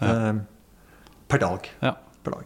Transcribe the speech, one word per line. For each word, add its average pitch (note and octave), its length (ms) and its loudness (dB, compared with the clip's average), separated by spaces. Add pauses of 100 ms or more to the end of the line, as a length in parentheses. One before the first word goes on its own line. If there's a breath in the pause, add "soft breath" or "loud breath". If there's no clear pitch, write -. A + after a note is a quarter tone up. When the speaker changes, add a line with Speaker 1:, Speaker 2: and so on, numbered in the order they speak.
Speaker 1:
Ja. G#2+ 60 2 (220)
Speaker 2:
eh, G#2+ 60 2 (920 soft breath)
per C#3+ 100 4
dag. F2+ 300 0 (140)
Speaker 1:
Ja. B2+ 140 0 (280)
Speaker 2:
Per - 80 -6
dag, - 140 -8